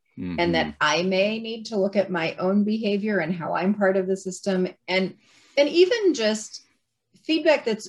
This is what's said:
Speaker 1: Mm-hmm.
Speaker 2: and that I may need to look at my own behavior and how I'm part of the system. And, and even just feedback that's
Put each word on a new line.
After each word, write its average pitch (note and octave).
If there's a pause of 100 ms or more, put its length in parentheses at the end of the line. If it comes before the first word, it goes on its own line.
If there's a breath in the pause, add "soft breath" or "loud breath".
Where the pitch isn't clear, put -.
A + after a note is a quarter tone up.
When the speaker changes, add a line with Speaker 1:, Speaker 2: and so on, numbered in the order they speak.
(180)
Speaker 1:
Mm-hmm. F2+
Speaker 2:
and F3
that D#3
I D#3
may G3
need A3+
to A3
look G3
at F#3+
my E3
own G3+
behavior G#3
and D#3+
how E3
I'm F#3
part G3
of F#3
the F#3+
system. F#3 (180)
And, F#3 (400 soft breath)
and D4
even F#4
just A3 (580)
feedback D#4
that's A3